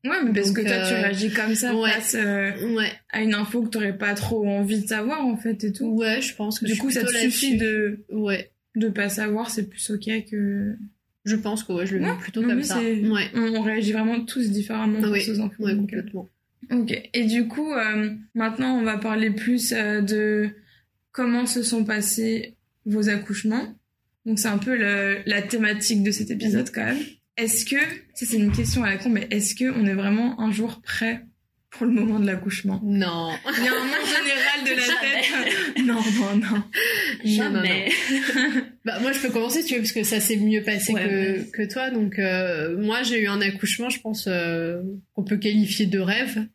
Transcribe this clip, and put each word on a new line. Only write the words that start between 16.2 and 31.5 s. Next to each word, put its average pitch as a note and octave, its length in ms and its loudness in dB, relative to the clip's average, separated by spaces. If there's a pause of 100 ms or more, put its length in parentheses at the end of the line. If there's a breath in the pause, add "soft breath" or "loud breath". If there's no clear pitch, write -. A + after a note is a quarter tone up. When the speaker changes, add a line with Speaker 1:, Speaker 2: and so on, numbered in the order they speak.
Speaker 1:
ok. A#3+ 420 -2
Et A#3+ 120 2
du A3+ 200 2
coup, D4+ 260 -4
euh, G#3+ 380 0 (240)
maintenant, A#3 420 0
on A#3 60 2
va G#3+ 160 0
parler A3 320 0
plus, A#3+ 420 0
euh, G#3+ 280 0
de G#3+ 500 2 (600 soft breath)
comment A#3+ 340 0
se A#3+ 160 0
sont A3+ 220 2
passés A3 720 -2 (300)
vos G#3 220 2
accouchements. G#3 640 -2 (540)
Donc, A3 140 0
c'est A#3 80 0
un G3+ 100 0
peu A#3+ 180 0
le, G3+ 500 2
la G3+ 160 0
thématique G#3+ 600 0
de G#3 80 2
cet G#3+ 220 -4
épisode, A3 340 0
Speaker 2:
Mhm. - 80 -12
Speaker 1:
quand A3 120 -4
même. B3+ 120 -2 (380)
Est-ce A3+ 280 0
que, C#4 120 -2 (380)
ça, A#3+ 120 -6
c'est A3+ 100 0
une G#3 160 4
question A#3+ 300 2
à G#3 80 2
la F#3+ 80 0
con, A#3+ 100 -2
mais A3 220 2
est-ce G#3 240 0
que B3 180 -2
on A3+ 140 2
est G3 80 2
vraiment G#3+ 460 0
un A3 120 2
jour A3 300 -4
prêt A3+ 420 -4 (460)